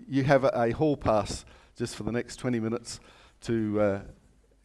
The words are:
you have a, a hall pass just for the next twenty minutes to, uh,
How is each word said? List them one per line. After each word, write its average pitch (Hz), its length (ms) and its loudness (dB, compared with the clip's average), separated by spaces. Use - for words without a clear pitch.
you 135 180 0
have 135 200 6
a, 131 40 4
a 117 240 2
hall 143 260 0
pass - 480 0
just 117 200 -6
for 107 60 -10
the 110 100 -6
next 120 240 -4
twenty 123 240 -2
minutes - 400 -6
to, 107 380 0
uh, 98 200 2